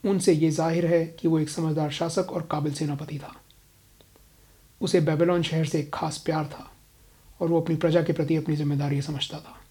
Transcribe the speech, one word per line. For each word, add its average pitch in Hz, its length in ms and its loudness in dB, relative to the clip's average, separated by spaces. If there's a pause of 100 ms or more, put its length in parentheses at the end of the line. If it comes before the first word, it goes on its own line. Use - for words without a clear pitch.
उनसे 196 280 4
ये 160 180 4
जाहिर 165 360 0
है 165 200 2
कि 165 220 -4
वो 160 100 4
एक 151 100 0
समझदार 156 420 -2
शासक 180 420 -2
और 170 100 -4
काबिल 151 320 -2
सेनापति 147 440 -4
था। - 240 -16 (1400)
उसे 180 200 4
बेबीलोन 165 420 4
शहर 160 220 0
से 156 160 -2
एक 143 140 -6
खास - 240 -4
प्यार 156 260 -2
था - 280 -14 (680)
और 170 80 0
वो 165 120 4
अपनी 165 160 0
प्रजा 165 260 4
के 151 100 0
प्रति 160 240 0
अपनी 156 200 0
जिम्मेदारी 143 460 0
समझता 143 360 -8
था। - 220 -20 (100)